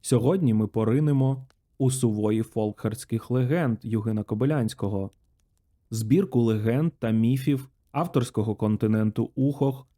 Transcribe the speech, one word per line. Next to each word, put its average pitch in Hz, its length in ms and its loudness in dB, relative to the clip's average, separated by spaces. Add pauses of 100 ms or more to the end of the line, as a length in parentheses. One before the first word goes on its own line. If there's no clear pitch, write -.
Сьогодні 131 520 2
ми 107 140 2
поринемо 135 800 0 (300)
у 131 140 2
сувої 107 500 0
фолкхардських 110 880 -4
легенд 127 500 0
Югина 110 420 -2
Кобилянського, 107 880 -2 (800)
збірку 120 520 0
легенд 113 580 0
та 113 120 -2
міфів 131 580 0 (220)
авторського 120 640 -2
континенту 107 800 0
Ухох 135 520 -2 (100)